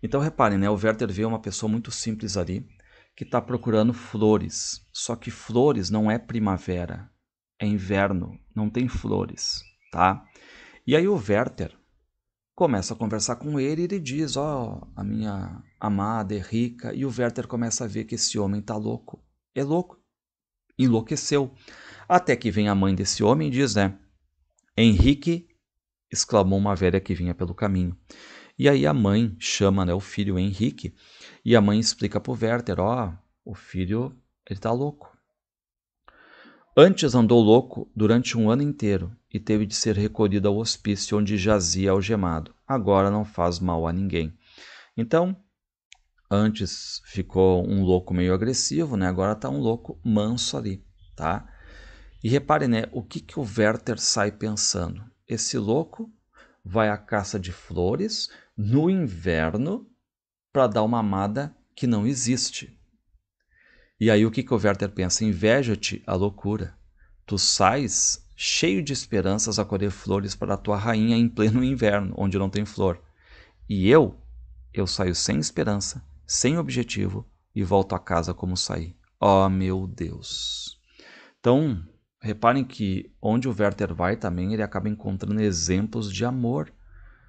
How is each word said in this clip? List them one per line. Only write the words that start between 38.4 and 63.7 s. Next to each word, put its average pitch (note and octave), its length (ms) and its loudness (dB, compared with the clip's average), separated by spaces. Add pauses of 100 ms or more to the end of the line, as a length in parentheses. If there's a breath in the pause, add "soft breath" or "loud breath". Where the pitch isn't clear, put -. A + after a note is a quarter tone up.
ano C3 120 2
inteiro G2+ 480 -2 (220)
e G2+ 80 -4
teve G#2+ 240 2
de G2+ 100 -8
ser G#2+ 220 0
recolhido G#2 500 2
ao G2+ 120 2
hospício G#2 600 -2
onde G#2 200 0
jazia F#2+ 520 2
algemado. F#2+ 640 0 (140)
Agora G2 420 4
não G#2 140 0
faz F2 340 -2
mal E2 280 -2
a E2+ 60 -2
ninguém." F2 440 -2 (600 loud breath)
Então, E3 400 0 (920)
antes G#2 760 -2
ficou F#2 600 2
um G2 160 0
louco F#2 320 2
meio F2+ 200 2
agressivo, C3 640 -2
né? F#2 100 0
Agora F#2 280 0
tá G#3+ 140 -8
um C#3 120 -4
louco A#2 440 -4
manso A2+ 520 0
ali, G#2 280 -8 (300)
tá? F2+ 320 -4 (760 loud breath)
E A2 60 -2
repare, C#3+ 380 2
né, A2+ 260 2
o B2+ 100 -8
que - 180 -12
que - 180 -14
o D3+ 40 -6
Werther A2 560 0
sai G#2 340 0
pensando? G2+ 720 -4 (240)
Esse A#2+ 300 -4
louco C#3+ 520 -2 (540 soft breath)
vai G#2+ 240 2
à G#2 80 0
caça G#2 420 -4
de F2+ 140 -8
flores A2 760 -4 (280 loud breath)
no B2+ 340 2
inverno F#2+ 960 -2 (640)
pra C3 140 4
dar G#2+ 160 2
uma A#2 160 2
amada G#2+ 580 -2 (180)
que - 120 -4
não G#2+ 200 2
existe. B2+ 720 -4 (1200 soft breath)